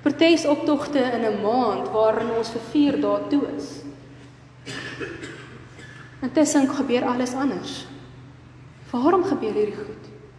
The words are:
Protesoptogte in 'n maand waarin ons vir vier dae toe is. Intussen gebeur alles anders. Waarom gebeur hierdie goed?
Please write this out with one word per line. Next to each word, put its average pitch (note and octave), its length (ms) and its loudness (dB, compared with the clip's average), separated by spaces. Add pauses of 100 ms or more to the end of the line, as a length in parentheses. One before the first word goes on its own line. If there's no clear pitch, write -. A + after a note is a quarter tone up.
Protesoptogte D4 960 2
in A#3+ 260 0
'n G#3 180 -2
maand G#3+ 460 0
waarin A3 420 2
ons A3+ 200 -2
vir A3+ 100 -6 (100)
vier C#4+ 300 4
dae - 280 0
toe C#4+ 140 2 (140)
is. - 260 -10 (2500)
Intussen C#4+ 460 4
gebeur B3 360 0
alles B3 300 -2
anders. B3+ 520 -4 (1040)
Waarom D#4+ 340 4
gebeur A3 280 0
hierdie G#3 240 0
goed? - 400 -14 (220)